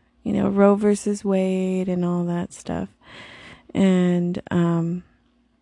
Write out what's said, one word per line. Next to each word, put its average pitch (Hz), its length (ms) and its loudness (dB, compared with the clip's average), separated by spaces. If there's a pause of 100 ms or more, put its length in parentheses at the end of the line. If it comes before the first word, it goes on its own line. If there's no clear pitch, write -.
(240)
you 208 80 -4
know, 202 160 0
Roe 202 280 4
versus 208 500 -2
Wade 185 640 0
and 180 160 -2
all 175 200 -2
that 175 280 -4
stuff, 165 340 -8 (880)
and, 180 720 2
um, 170 540 0 (580)